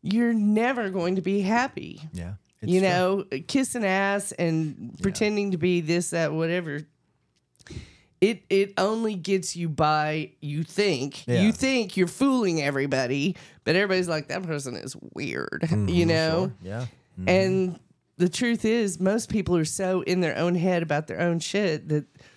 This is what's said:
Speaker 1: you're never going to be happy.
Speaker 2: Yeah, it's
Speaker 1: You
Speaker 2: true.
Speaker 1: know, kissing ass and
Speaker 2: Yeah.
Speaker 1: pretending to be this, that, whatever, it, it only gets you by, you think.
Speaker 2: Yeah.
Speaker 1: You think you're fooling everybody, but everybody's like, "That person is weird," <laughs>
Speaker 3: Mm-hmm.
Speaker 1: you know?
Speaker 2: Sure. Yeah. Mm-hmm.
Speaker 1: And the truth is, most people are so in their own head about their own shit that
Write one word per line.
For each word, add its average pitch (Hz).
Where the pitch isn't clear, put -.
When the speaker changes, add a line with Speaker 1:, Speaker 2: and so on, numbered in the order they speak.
Speaker 1:
you're 233
never 220
going 185
to 180
be 196
happy. 208
Speaker 2:
Yeah, 90
it's 113
Speaker 1:
You 185
Speaker 2:
true. 190
Speaker 1:
know, 180
kissing 254
ass 196
and 160
Speaker 2:
Yeah. -
Speaker 1:
pretending 202
to 175
be 175
this, 170
that, 165
whatever, 160
it, 214
it 196
only 214
gets 185
you 170
by, 151
you 151
think. 147
Speaker 2:
Yeah. 123
Speaker 1:
You 214
think 254
you're 185
fooling 226
everybody, 139
but 165
everybody's 185
like, 156
"That 165
person 143
is -
weird," -
<laughs> 165
Speaker 3:
Mm-hmm. 190
Speaker 1:
you 175
know? 160
Speaker 2:
Sure. 156
Yeah. 101
Mm-hmm. 92
Speaker 1:
And 185
the 180
truth 233
is, 214
most 202
people 180
are 160
so 185
in 180
their 165
own 175
head 175
about 156
their -
own 170
shit 170
that 147